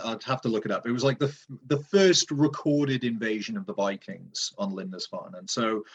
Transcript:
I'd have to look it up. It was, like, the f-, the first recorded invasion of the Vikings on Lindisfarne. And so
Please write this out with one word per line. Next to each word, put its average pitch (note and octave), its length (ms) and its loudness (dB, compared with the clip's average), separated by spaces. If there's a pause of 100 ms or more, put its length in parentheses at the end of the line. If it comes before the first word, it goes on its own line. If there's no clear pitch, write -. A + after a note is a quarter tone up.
I'd A2+ 180 -6
have C3 200 -2
to A#2+ 60 -2
look A2 180 0
it G#2 40 -2
up. F#2+ 160 -2
It A#2+ 60 0
was, B2 100 -2
like, C3+ 160 2
the C#3+ 80 0
f-, - 200 -6 (200)
the C#3+ 120 2 (160)
first F#3+ 360 6
recorded D3 720 2
invasion A2 540 -2
of F#2+ 100 -8
the G2+ 80 -6
Vikings - 840 -4
on G2+ 160 -4
Lindisfarne. F#2 640 -10
And F#2 160 -12
so A2 320 -2 (120)